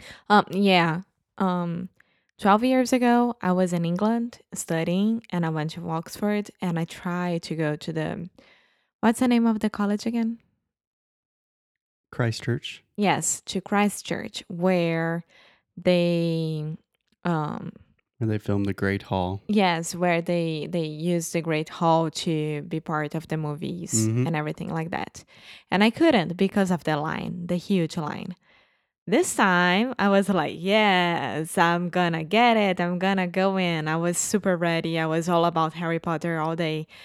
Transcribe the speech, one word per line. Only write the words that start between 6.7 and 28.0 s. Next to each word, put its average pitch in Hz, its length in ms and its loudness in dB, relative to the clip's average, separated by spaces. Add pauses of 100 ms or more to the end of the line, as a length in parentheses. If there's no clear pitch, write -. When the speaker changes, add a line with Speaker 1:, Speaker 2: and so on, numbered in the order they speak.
Speaker 1:
I 165 60 0
tried 175 580 -4
to - 120 -8
go 151 220 -2
to 160 160 -8
the, 160 360 -6 (720)
what's 226 220 2
the 254 80 2
name 233 180 4
of 220 140 2
the 214 80 0
college 208 360 -2
again? 233 340 -4 (1700)
Speaker 2:
Christ 117 320 -2
Church. - 400 -6 (140)
Speaker 1:
Yes, 180 500 0
to - 140 -6
Christ 202 440 0
Church, - 420 -8
where 170 760 0 (500)
they, 165 1040 0 (480)
um, 160 480 -4 (460)
Speaker 2:
Where 117 100 0
they 107 80 0
filmed 101 300 -2
The 98 60 0
Great 98 300 -2
Hall. 95 440 -2
Speaker 1:
Yes, 180 480 0
where 170 260 0
they, 165 480 -2
they 170 160 -2
used 165 480 -2
The 170 80 0
Great 156 280 -2
Hall 165 400 2
to 151 540 -4
be 160 160 -6
part 151 360 -4
of 160 120 -8
the - 100 -6
movies 151 720 -4
Speaker 2:
Mm-hmm. 120 200 0
Speaker 1:
and 165 80 -2
everything 151 340 -6
like 165 220 -6
that. - 340 -8 (440)
And 185 140 2
I 226 60 6
couldn't 226 480 2
because 190 340 2
of 180 140 -2
the 156 120 0
line, 170 500 -6
the 175 100 -2
huge 175 400 0
line. 165 380 -6 (720)